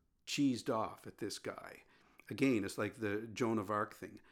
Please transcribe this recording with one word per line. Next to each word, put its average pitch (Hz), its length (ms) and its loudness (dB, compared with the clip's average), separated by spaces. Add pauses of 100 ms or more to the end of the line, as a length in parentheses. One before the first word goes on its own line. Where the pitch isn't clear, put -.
(280)
cheesed 135 420 2
off 110 380 0
at - 100 -14
this 101 220 -4
guy, 98 380 -10 (520)
again, 113 340 4
it's 98 140 -4
like 107 220 -2
the 107 340 0
Joan 113 240 2
of 101 140 -2
Arc 104 240 0
thing. - 240 -12 (120)